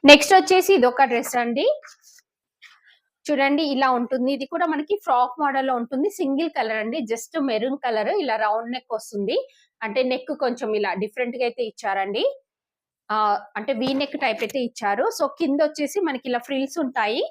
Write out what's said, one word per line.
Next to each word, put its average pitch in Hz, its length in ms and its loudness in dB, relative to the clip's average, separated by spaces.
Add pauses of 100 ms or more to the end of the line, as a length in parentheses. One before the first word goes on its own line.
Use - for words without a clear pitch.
నెక్స్ట్ 294 300 10
వచ్చేసి 381 400 6
ఇదొక 247 300 4
డ్రెస్ 240 340 0
అండి. 240 280 0 (1600)
చూడండి 285 380 2
ఇలా 269 280 0
ఉంటుంది. 247 420 0
ఇది 269 120 -6
కూడా 339 200 -2
మనకి 311 380 -2
ఫ్రాక్ 254 360 0
మోడల్ 269 300 0
లో 262 60 0
ఉంటుంది. 254 340 -4
సింగిల్ 311 400 -2
కలర్ 220 320 -4
అండి. 226 200 -4
just 226 400 -6
మెరూన్ 262 360 -2
కలర్ 226 420 -2
ఇలా 226 180 -2
రౌండ్ 220 340 -2
నెక్ 247 220 -8
వస్తుంది. 214 440 -4 (440)
అంటే - 220 -2
నెక్ 254 360 -2
కొంచెం 240 340 -2
ఇలా 208 200 -2
డిఫరెంట్ 233 440 -4
గా 247 80 -2
అయితే 240 180 -4
ఇచ్చారండి. 202 600 -4 (840)
ఆ, 214 80 0 (380)
అంటే 214 180 -4
వీ 254 200 -2
నెక్ 277 280 -2
టైప్ 226 220 -2
అయితే 220 160 -4
ఇచ్చారు. 233 500 -2
So - 180 -2 (100)
కింద 285 240 0
వచ్చేసి 302 380 -2
మనకి 294 280 -2
ఇలా 240 200 -2
ఫ్రిల్స్ 269 320 -4
ఉంటాయి. 247 520 -2